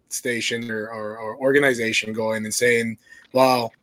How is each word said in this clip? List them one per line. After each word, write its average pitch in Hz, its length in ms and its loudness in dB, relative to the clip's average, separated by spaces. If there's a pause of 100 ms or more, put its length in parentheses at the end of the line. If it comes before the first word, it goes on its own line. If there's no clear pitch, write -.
station 117 640 -6
or, 110 200 -6
or, 110 280 -10
or 110 180 -8
organization 127 760 2
go 110 200 -2
in 110 120 -4
and 107 100 -6
saying, 117 440 2 (340)
"Well, 127 400 4 (100)